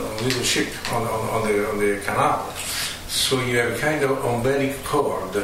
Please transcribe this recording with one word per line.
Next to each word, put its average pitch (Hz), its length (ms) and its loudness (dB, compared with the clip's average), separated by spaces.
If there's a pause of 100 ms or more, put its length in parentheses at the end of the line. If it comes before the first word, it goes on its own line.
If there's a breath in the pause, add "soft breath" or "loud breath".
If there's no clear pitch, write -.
(220)
little 123 220 0
ship - 240 2 (240)
on, 113 160 0
on, 110 220 -2
on 107 180 0
the, 104 220 2
on 104 100 -2
the 101 240 2
canal. - 480 0 (560 loud breath)
So - 360 2
you 123 160 0
have 120 120 2
a - 80 -2
kind 151 240 2
of 131 220 2
umbilical 131 580 0
cord - 480 0 (120)